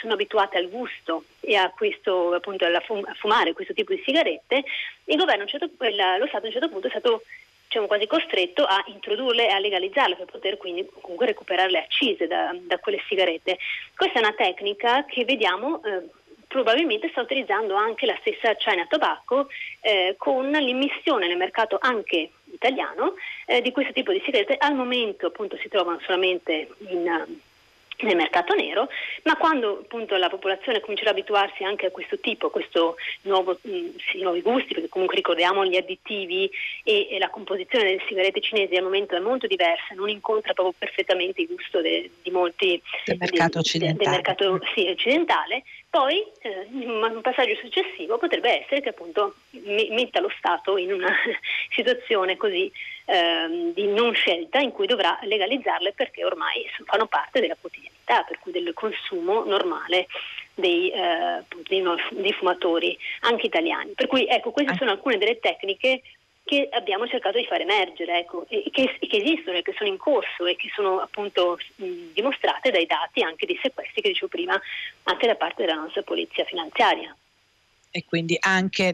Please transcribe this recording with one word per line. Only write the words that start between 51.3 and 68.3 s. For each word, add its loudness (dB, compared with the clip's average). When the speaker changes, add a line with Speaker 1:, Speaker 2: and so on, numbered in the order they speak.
Speaker 1:
<laughs> -4
situazione 0
così, 0
ehm, 2
di 0
non 4
scelta 2
in 2
cui 0
dovrà 2
legalizzarle 0
perché -4
ormai -2
s-, -12
fanno 2
parte 0
della 0
quotidianità, -2
per -10
cui -12
del -4
consumo -2
normale 0
dei, 2
eh, -6
appunto -2
dei 2
no-, 0
dei -2
fumatori 0
anche 2
italiani. 0
Per -2
cui 2
ecco, 2
queste 0
Speaker 2:
Ah. 0
Speaker 1:
sono 0
alcune 0
delle 2
tecniche 0
che 2
abbiamo 0
cercato 0
di -2
far 0
emergere, 0
ecco, -6